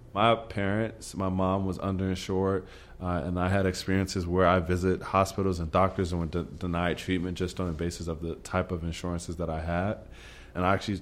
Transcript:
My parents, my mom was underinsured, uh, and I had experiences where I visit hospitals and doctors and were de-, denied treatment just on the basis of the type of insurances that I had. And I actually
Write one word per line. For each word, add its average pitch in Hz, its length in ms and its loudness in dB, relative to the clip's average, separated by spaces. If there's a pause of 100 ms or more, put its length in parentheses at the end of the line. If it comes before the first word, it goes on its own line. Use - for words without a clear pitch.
(160)
My 113 180 6
parents, 107 800 -2
my 95 160 -2
mom 95 380 2
was 90 100 -2
underinsured, 95 880 0 (360)
uh, 87 240 -2
and 90 160 -2
I 90 100 2
had 98 180 4
experiences 92 580 0
where 90 220 6
I 92 100 8
visit 90 460 2
hospitals 95 560 2
and 82 100 -4
doctors 92 420 2
and 87 100 0
were 85 40 0
de-, 85 320 -4
denied 87 400 -2
treatment 90 400 -2
just 90 220 -4
on 92 80 -2
the 85 60 -2
basis 85 340 -4
of 80 160 -4
the 82 140 -4
type - 340 -2
of 82 120 -4
insurances 85 520 -6
that 80 160 -4
I 80 100 -4
had. 87 380 -2 (560)
And 90 100 0
I 95 80 6
actually 98 280 0